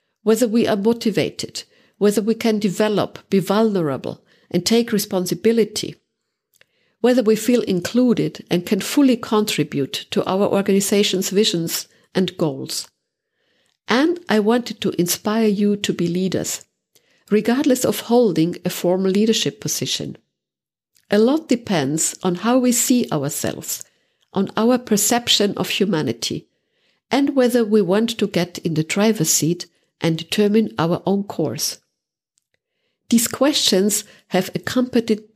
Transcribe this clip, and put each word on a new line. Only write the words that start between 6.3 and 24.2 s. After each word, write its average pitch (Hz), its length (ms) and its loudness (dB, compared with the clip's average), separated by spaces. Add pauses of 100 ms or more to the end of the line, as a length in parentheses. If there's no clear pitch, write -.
whether 247 220 2
we 220 120 4
feel 240 280 2
included 185 880 0
and 175 160 -2
can 196 140 0
fully 254 360 2
contribute 151 960 -2
to 202 160 -2
our 190 200 0
organization's 196 840 0
visions 175 580 0 (260)
and 185 220 0
goals. 135 540 -6 (1000)
And 311 400 0
I 214 120 2
wanted 233 420 -2
to - 180 -2
inspire 214 480 0
you 202 280 0
to 202 180 -4
be 170 120 -2
leaders, 175 600 -4 (640)
regardless 254 540 2
of - 160 0
holding 180 640 2
a 175 60 -4
formal 185 400 0
leadership 208 500 0
position. - 580 -6 (920)
A 202 80 2
lot 269 300 2
depends 160 720 -2
on 180 140 0
how 240 220 2
we 247 140 2
see 240 380 0
ourselves, - 720 -6 (520)